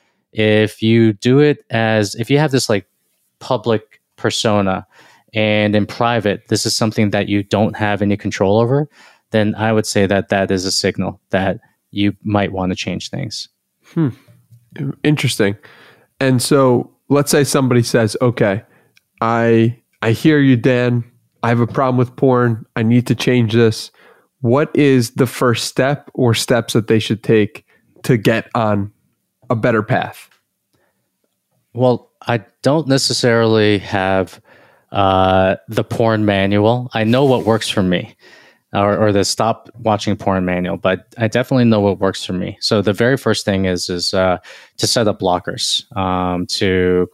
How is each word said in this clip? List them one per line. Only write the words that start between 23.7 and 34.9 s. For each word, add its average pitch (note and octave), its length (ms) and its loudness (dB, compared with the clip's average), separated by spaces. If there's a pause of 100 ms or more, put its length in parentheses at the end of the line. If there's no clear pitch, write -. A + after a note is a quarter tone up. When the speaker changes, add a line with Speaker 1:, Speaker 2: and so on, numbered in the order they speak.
Speaker 2:
What C3+ 360 0
is C3+ 360 2
the C3 140 0
first - 400 -2
step C3+ 460 -4
or A#2 220 2
steps - 400 -2
that A#2 140 0
they A2 100 2
should G#2+ 240 -4
take G#2+ 420 0 (380)
to B2+ 160 2
get A2 360 0
on G#2 380 -2 (560)
a B2 80 -2
better A2+ 260 0
path? - 460 -6 (1400)
Speaker 1:
Well, A#2+ 380 0 (160)
I A#2 180 -2 (180)
don't D3 240 0
necessarily A2+ 920 2
have, F#2+ 640 -4 (500)